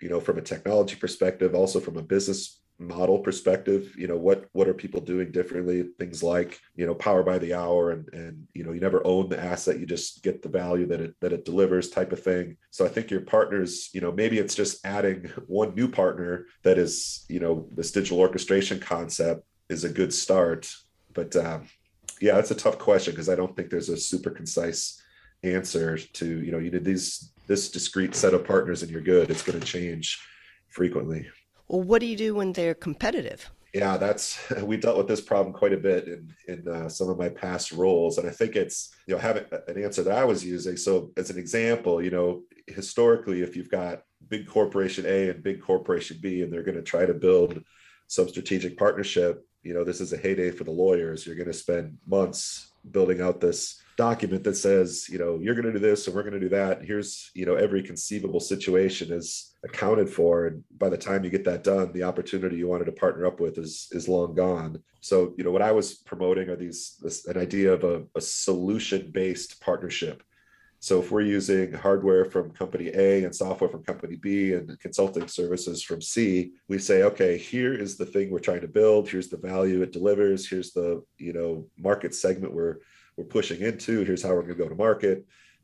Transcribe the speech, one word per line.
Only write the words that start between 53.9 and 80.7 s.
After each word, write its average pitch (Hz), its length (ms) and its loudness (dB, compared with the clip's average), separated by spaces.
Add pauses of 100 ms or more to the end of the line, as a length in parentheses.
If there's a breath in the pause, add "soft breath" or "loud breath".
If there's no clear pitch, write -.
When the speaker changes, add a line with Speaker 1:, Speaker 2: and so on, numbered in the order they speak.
Speaker 1:
document 107 460 0
that 101 100 0
says, 95 540 2
you 92 100 -8
know, 85 240 -2
"You're 117 140 0
gonna 117 160 -2
do 104 80 -2
this 104 260 4
and 90 80 -2
we're 101 80 -2
gonna 101 160 -6
do 95 120 -2
that. 95 280 2
And 78 80 -16
here's, 104 480 -6
you 90 100 -6
know, 87 120 2
every 98 260 2
conceivable 87 560 -4
situation 92 760 0
is - 520 -8
accounted 104 440 2
for." 85 380 4
And 80 160 -6 (160)
by 98 100 2
the 87 80 0
time 98 280 -2
you 90 60 -4
get 95 160 0
that 87 180 0
done, 95 280 2
the 90 120 -2
opportunity 90 520 -2
you 87 120 -2
wanted 87 160 0
to 82 80 -4
partner 90 340 0
up - 140 -2
with 82 180 -2
is, 80 320 -10
is 82 180 -6
long 87 280 2
gone. 85 440 0 (200)
So, 90 360 2
you 92 60 -4
know, 87 80 0
what 95 120 4
I 110 100 6
was 107 220 2
promoting 92 540 0
are 87 80 -4
these, 85 460 -10
this, - 240 -8
an 90 100 -4
idea 95 360 4
of 87 100 2
a, 87 220 0 (100)
a 87 60 -4
solution-based 95 1400 -2
partnership. 85 640 -4 (580 soft breath)
So 95 200 2
if - 100 -4
we're 104 120 2
using 98 500 2
hardware 95 520 4
from 87 280 -2
company 90 420 -6
A 98 300 6
and 87 100 -4
software 92 340 0
from 80 140 -10
company 82 340 -8
B 98 360 0
and 80 260 -4
consulting 95 480 0
services 87 560 -4
from 82 180 -8
C, 90 520 0 (160 loud breath)
we 98 100 -2
say, 95 240 6
"Okay, 95 340 4
here 123 380 -2
is 101 220 -6
the 95 100 -6
thing 98 240 -2
we're 90 80 -2
trying 87 220 -2
to 85 80 -8
build. 107 400 6
Here's 92 200 -4
the 90 80 -12
value 92 460 0
it 90 100 -2
delivers. 98 560 2
Here's 92 240 -6